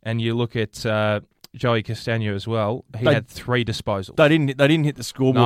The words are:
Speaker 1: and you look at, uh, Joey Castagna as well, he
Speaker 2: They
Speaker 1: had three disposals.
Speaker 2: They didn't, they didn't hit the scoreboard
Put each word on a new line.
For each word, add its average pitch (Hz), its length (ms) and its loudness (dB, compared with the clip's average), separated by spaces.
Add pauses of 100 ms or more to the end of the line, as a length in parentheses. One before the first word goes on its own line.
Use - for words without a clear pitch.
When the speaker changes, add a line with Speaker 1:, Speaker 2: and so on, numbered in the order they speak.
Speaker 1:
and 113 180 -4
you 113 140 0
look 120 220 -2
at, - 280 -4
uh, 107 360 0 (340)
Joey 117 280 0
Castagna 113 520 -4
as 98 120 -6
well, 113 380 -2 (140)
he 120 80 -2
Speaker 2:
They 151 80 4
Speaker 1:
had 113 140 -4
three 123 360 -2
disposals. 104 520 -6
Speaker 2:
They 156 120 6
didn't, 143 300 2
they 139 100 4
didn't 156 160 2
hit 147 120 -2
the 120 60 -14
scoreboard 131 440 0